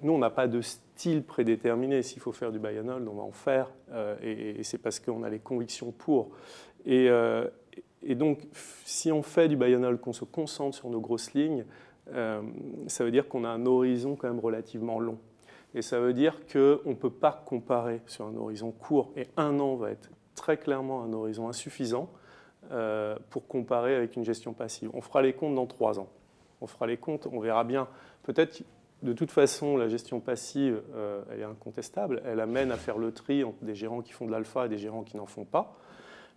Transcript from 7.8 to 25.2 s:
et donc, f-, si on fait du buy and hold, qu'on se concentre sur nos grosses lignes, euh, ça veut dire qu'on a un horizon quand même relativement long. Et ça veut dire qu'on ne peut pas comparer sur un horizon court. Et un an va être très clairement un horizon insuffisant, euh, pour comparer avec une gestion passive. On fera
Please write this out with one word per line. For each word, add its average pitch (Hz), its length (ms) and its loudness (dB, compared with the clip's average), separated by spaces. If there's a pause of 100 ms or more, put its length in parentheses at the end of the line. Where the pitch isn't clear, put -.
et 143 120 0
donc, 147 280 2 (100)
f-, - 320 -18
si - 260 -2
on 151 120 2
fait 165 260 6
du 151 80 4
buy 123 180 6
and 123 80 4
hold, 123 180 2
qu'on 120 120 -6
se - 120 -8
concentre 143 520 -4
sur - 120 -12
nos 117 120 -2
grosses 117 320 -4
lignes, 143 320 2 (480)
euh, 110 300 -2 (440)
ça - 160 -4
veut 117 80 2
dire 135 180 4
qu'on 123 160 -4
a 117 40 -4
un 117 180 -2
horizon 127 480 4
quand 135 140 -6
même 120 120 -2
relativement 113 600 -4
long. 113 180 -4 (560)
Et 120 80 -4
ça 123 160 0
veut 123 140 4
dire 151 340 4
qu'on 143 380 8
ne 139 100 -2
peut - 160 -2
pas - 360 0
comparer 117 600 -2
sur - 200 -12
un 110 100 -8
horizon 110 340 -6
court. 135 460 2
Et 135 100 -6 (100)
un 147 220 2
an 139 160 2
va 110 160 -4
être - 200 -12 (260)
très 156 200 0
clairement 135 460 -2
un 113 100 -4
horizon 110 360 -4
insuffisant, 127 600 -4 (640)
euh, 107 440 -2 (120)
pour - 180 -8
comparer 123 480 0
avec 120 220 0
une 120 80 -2
gestion 113 300 -4
passive. 113 400 -8
On 120 80 -8
fera - 180 2